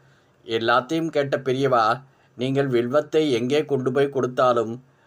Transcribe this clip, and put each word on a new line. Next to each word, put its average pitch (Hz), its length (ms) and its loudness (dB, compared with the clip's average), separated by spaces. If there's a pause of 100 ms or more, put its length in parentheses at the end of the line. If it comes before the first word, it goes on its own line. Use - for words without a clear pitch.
(480)
எல்லாத்தையும் 123 640 0
கேட்ட 143 280 -2
பெரியவா, 131 640 0 (380)
"நீங்கள் 135 300 0
வில்வத்தை 120 640 0
எங்கே 127 340 0
கொண்டு 135 280 -2
போய் 139 160 2
கொடுத்தாலும் 123 760 0 (220)